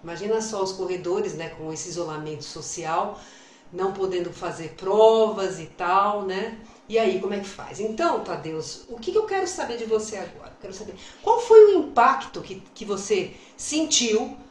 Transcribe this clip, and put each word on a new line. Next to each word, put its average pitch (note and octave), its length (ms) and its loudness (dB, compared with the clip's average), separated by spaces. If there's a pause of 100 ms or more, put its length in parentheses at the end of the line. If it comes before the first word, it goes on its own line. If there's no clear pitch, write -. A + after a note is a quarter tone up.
Imagina G#3 380 -2
só G3+ 200 -4
os F#3 100 -2
corredores, F3+ 600 -4
né, D#3+ 140 -8
com D#3+ 240 -10
esse D#3 160 -10
isolamento D#3 560 -8
social, E3 760 -6 (540)
não F#3+ 220 -2
podendo F3+ 360 -4
fazer E3 460 -10
provas G#3 840 4
e D#3+ 60 -10
tal, G3 640 0
né? G3+ 320 -6 (320)
E A3 80 0
aí, - 220 0
como G3 120 -4
é G3+ 80 -4
que - 80 -12
faz? - 320 -14
Então, A3 420 -2
Tadeusz, D#3+ 680 -10
o A3+ 80 -12
que F4+ 140 -6
que G#4+ 60 4
eu G#4+ 60 2
quero F#4+ 220 -2
saber A#3+ 320 -8
de A3+ 80 -8
você G#3+ 320 -2
agora? - 420 -14
Quero - 140 -16
saber - 200 -14 (280)
qual A#4 180 2
foi G#4+ 340 12
o F4 40 4
impacto A#3+ 640 2
que, F#3+ 200 -14 (120)
que A3 100 -16
você G3 480 -2 (240)
sentiu C4 800 -2 (140)